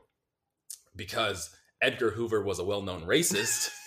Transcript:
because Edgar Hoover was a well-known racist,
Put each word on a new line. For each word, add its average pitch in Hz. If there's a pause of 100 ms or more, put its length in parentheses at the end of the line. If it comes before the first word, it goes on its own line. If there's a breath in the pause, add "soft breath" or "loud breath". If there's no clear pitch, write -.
(960)
because 95 (320 loud breath)
Edgar 120
Hoover 110
was 95
a 90
well-known 95
racist, 143 (160)